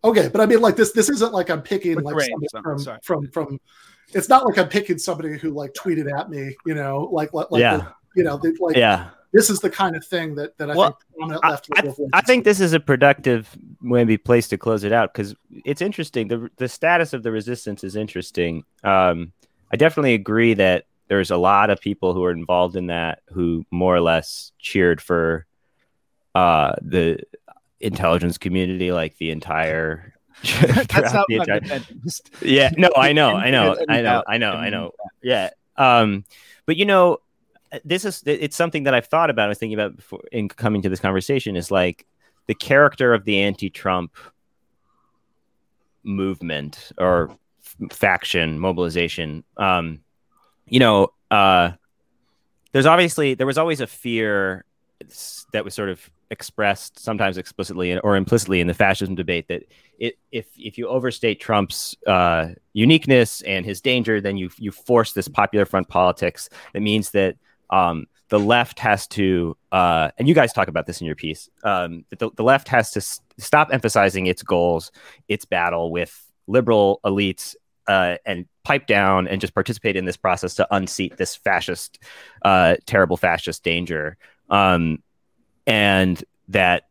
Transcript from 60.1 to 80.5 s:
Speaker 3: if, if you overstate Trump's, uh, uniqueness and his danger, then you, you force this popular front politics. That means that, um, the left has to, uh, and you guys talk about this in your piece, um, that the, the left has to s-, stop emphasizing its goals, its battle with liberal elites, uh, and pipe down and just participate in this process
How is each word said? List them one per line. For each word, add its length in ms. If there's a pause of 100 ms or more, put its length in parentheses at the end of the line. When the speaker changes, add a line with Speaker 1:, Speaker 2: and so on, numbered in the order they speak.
Speaker 3:
if, 140 (120)
if 200
you 100
overstate 520
Trump's, 560 (100)
uh, 440 (240)
uniqueness 680
and 220
his 160
danger, 400
then 160
you, 200
you 140
force 420
this 140
popular 380
front 220
politics. 640 (240)
That 80
means 300
that, 240 (360)
um, 360 (220)
the 100
left 400
has 280
to, 500 (140)
uh, 480
and 80
you 80
guys 180
talk 140
about 180
this 160
in 60
your 80
piece, 340 (140)
um, 480
that 80
the, 160
the 80
left 240
has 240
to 80
s-, 220 (180)
stop 320
emphasizing 560
its 160
goals, 480 (360)
its 180
battle 460
with 400 (140)
liberal 580
elites, 520 (320)
uh, 380
and 220 (160)
pipe 220
down 420
and 140
just 140
participate 400
in 100
this 120
process 360